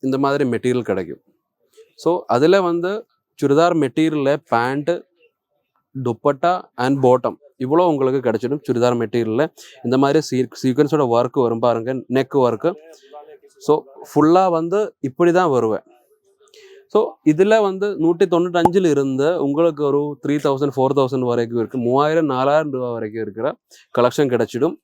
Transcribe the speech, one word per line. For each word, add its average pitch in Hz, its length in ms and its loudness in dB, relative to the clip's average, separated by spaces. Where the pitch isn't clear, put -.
இந்த 135 180 -2
மாதிரி 139 200 0
மெட்டீரியல் 120 360 -2
கிடைக்கும். 90 320 -6
So, 165 100 2
அதுல 170 240 4
வந்து 170 220 -4
சுடிதார் 160 460 2
மெட்டீரியல்ல 147 480 -2
பேண்ட், 135 400 -2
துப்பட்டா 139 460 0
and 139 120 0
பாட்டம் 123 320 2
இவ்வளோ 151 280 2
உங்களுக்கு 135 340 0
கிடைச்சிடும். 123 420 -2
சுடிதார் 123 340 0
மெட்டீரியல்ல 113 420 -2
இந்த 120 180 0
மாதிரி 143 240 2
சீ-, 127 340 -4
சீக்வன்ஸோட 143 420 0
ஒர்க் 123 260 0
வரும் 113 220 -2
பாருங்க, 117 260 0
நெக் 131 200 -2
ஒர்க். 117 220 -2
So, 147 80 2
ஃபுல்லா 160 340 4
வந்து 170 240 -2
இப்படி 175 280 2
தான் 180 160 2
வருவேன். 113 320 0
So, 202 60 4
இதுல 196 360 2
வந்து 190 200 -4
நூத்தி 170 300 2
தொண்ணூத்தஞ்சுல 175 640 2
இருந்து 139 320 0
உங்களுக்கு 151 440 0
ஒரு 143 120 0
த்ரீ 143 120 0
தௌசண்ட், 139 320 0
ஃபோர் 135 220 2
தௌசண்ட் 131 320 0
வரைக்கும் 117 320 -2
இருக்கு, 131 240 -6
மூவாயிரம், 151 460 0
நாலாயிரம் 143 420 0
ரூபாய் 123 220 -6
வரைக்கும் 110 280 -8
இருக்கிற 110 240 -6
கலெக்ஷன் 123 380 2
கிடைச்சிடும். 117 480 -2